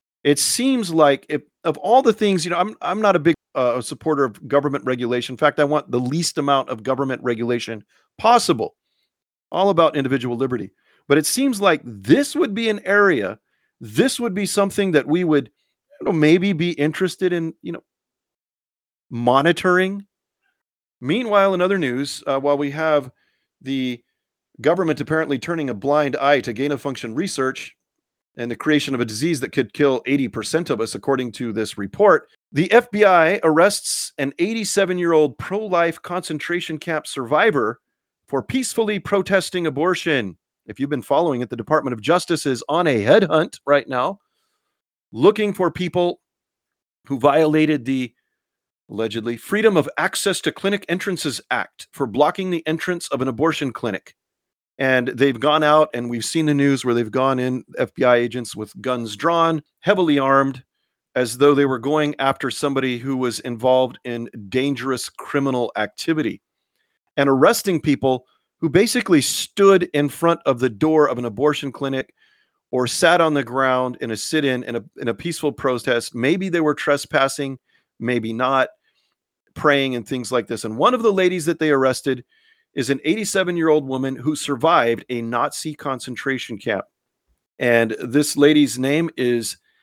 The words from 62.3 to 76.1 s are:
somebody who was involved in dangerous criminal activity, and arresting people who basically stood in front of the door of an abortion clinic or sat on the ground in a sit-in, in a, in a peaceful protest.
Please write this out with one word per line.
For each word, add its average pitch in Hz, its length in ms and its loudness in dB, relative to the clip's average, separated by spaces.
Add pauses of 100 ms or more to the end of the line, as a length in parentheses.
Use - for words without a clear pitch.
somebody 131 480 -2
who 131 180 -6
was 123 240 -2
involved 127 640 0
in 120 240 -8 (200)
dangerous 127 600 -2
criminal 131 680 -4
activity, 117 640 -4 (760)
and 139 120 2
arresting 165 520 2
people 135 460 0 (340)
who 165 80 -2
basically 190 520 2
stood 196 640 2 (100)
in 147 140 0
front 170 360 0
of 131 140 2
the 127 120 0
door 151 380 4
of 123 100 -4
an 123 60 -6
abortion 135 460 -2
clinic 135 420 -8 (600)
or 127 160 0
sat 170 320 4
on 160 140 2
the 139 100 -2
ground 127 560 -2
in 117 100 -6
a 110 60 -4
sit-in, 135 480 -2
in 120 100 -8
a, 113 100 -6 (120)
in 135 100 -8
a 117 80 -2
peaceful 156 380 -4
protest. 123 640 -2